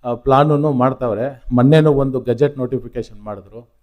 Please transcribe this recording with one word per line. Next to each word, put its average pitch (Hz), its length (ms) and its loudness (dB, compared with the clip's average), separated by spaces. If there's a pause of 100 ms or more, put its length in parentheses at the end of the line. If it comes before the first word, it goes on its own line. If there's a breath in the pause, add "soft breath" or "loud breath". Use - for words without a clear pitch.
ಆ, 120 100 -4
ಪ್ಲಾನನ್ನು 143 560 2
ಮಾಡ್ತಾವ್ರೆ. 127 800 -2
ಮೊನ್ನೆನೂ 147 400 4
ಒಂದು 135 280 -2
ಗೆಜೆಟ್ 135 380 -2
ನೋಟಿಫಿಕೇಶನ್ 120 640 -8
ಮಾಡಿದ್ರು. 104 600 -18